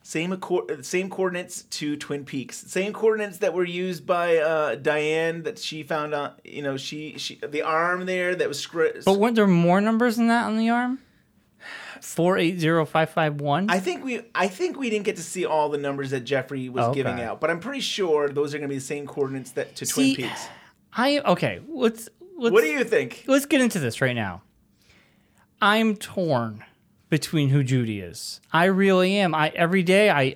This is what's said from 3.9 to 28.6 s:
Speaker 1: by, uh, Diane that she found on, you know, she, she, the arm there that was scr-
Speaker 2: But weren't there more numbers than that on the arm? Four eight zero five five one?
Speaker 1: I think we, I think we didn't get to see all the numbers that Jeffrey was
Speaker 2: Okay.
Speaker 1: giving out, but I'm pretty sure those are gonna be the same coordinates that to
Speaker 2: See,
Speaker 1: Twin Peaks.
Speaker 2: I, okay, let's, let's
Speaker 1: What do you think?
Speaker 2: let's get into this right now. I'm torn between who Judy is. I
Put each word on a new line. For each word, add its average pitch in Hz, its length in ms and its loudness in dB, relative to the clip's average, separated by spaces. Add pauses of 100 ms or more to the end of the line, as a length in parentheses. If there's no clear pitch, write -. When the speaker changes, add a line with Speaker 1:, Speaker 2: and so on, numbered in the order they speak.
Speaker 1:
by, 175 300 2
uh, 151 380 2
Diane 156 680 0
that - 160 -8
she 156 240 -10
found 151 320 -4
on, 143 160 -6 (140)
you - 180 -12
know, 135 140 -4
she, 151 420 -10
she, - 160 -10 (120)
the 147 140 -4
arm 170 460 0
there 180 260 -2
that 156 140 0
was 139 120 -4
scr- 165 260 -2 (200)
Speaker 2:
But 196 140 4
weren't 233 160 2
there 208 100 6
more 175 360 6
numbers 226 340 2
than 233 140 4
that 233 160 2
on 214 120 -2
the 226 120 2
arm? 247 280 0 (1040)
Four 180 380 0
eight 170 200 2
zero 160 260 4
five 160 260 0
five 151 300 0
one? 151 280 0
Speaker 1:
I - 100 2
think 311 240 -4
we, 254 180 -6 (120)
I 185 140 0
think 302 320 -4
we 254 100 -2
didn't 208 160 -2
get 180 120 -2
to 165 60 -12
see 175 220 -4
all 151 240 2
the 147 80 -2
numbers 139 340 -4
that 135 100 -2
Jeffrey 131 480 -4
was 123 160 0
Speaker 2:
Okay. 127 180 0
Speaker 1:
giving 110 180 -2
out, 110 180 -6
but 156 120 0
I'm 170 80 -2
pretty 254 220 -8
sure 151 480 0
those 143 260 -2
are - 20 -6
gonna 143 120 -6
be 139 60 -4
the 131 60 -6
same 143 240 -8
coordinates 135 460 -4
that - 240 -6
to 135 100 -8
Speaker 2:
See, 269 300 2
Speaker 1:
Twin 120 140 -6
Peaks. - 180 -10 (460)
Speaker 2:
I, 277 260 2
okay, 135 480 0
let's, 240 420 -2 (280)
let's 240 160 2
Speaker 1:
What 453 100 8
do 311 60 2
you 277 140 0
think? 139 440 -2
Speaker 2:
let's 269 180 4
get 277 160 4
into 233 160 2
this 127 240 -2
right 127 140 2
now. 95 260 -4 (1200)
I'm 214 340 4
torn 120 680 -2 (460)
between 147 400 0
who 139 140 4
Judy 120 360 0
is. - 420 -12 (100)
I 165 140 4